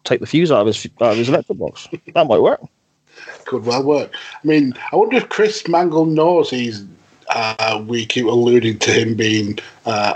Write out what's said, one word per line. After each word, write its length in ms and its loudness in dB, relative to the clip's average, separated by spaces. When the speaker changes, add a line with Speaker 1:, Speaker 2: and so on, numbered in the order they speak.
Speaker 1:
take 160 0
the 60 -8
fuse 240 2
out 120 4
of 40 0
his, 180 -2
out 120 4
of 60 0
his 100 0
electric 300 -2
box. 280 -8
That 120 2
might 160 4
work. 180 2
Speaker 2:
Could 200 -6
well 200 -2
work. 260 0
I 40 -6
mean, 280 2
I 40 0
wonder 200 2
if 120 0
Chris 400 -2
Mangle 380 2
knows 440 2
he's, 320 -6
uh, 560 -2
we 200 -4
keep 200 -2
alluding 540 2
to 100 0
him 240 2
being, 440 0
uh, 300 -2